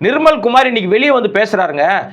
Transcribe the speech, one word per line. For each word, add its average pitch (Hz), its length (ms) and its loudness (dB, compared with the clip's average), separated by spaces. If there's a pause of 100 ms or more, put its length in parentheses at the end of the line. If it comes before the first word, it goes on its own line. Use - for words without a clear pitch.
நிர்மல் 294 380 2
குமார் 240 260 2
இன்னைக்கு 226 240 -2
வெளியே 254 220 2
வந்து 247 180 0
பேசுறாருங்க, 185 840 -2